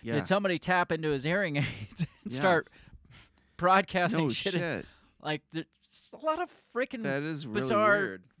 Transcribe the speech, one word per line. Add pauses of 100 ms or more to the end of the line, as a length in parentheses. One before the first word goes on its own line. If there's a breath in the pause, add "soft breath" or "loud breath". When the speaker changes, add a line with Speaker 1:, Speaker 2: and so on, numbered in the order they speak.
Speaker 1:
yeah.
Speaker 2:
Did
somebody
tap
into
his
hearing
<laughs>
aids (180)
and
Speaker 1:
Yeah.
Speaker 2:
start (880 loud breath)
broadcasting
Speaker 1:
No
Speaker 2:
shit
in
Speaker 1:
shit. (360 loud breath)
Speaker 2:
like, (100)
there's (480)
a
lot
of (240)
freaking
Speaker 1:
That
is
really
Speaker 2:
bizarre,
Speaker 1:
weird. (160)